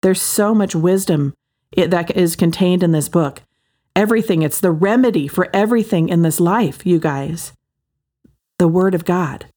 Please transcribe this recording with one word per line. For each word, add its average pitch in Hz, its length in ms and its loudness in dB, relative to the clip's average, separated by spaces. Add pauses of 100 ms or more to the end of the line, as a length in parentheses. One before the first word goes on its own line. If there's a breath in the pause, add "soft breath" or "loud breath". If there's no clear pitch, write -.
There's 185 200 0
so 208 340 0
much 208 180 0
wisdom 170 600 0 (440)
i-, 180 100 2
that 170 280 -2
is 170 220 0
contained 180 460 0
in 170 100 2
this 147 160 -2
book. 151 340 -2 (520)
Everything, 208 480 0
it's 151 180 -4
the 185 100 2
remedy 196 560 2
for 180 260 -2
everything 208 540 0
in 170 140 2
this 160 180 0
life, 180 460 0
you 175 140 2
guys. 151 520 -6 (1040)
The 175 120 4
Word 185 260 0
of 165 80 -4
God. 175 540 -4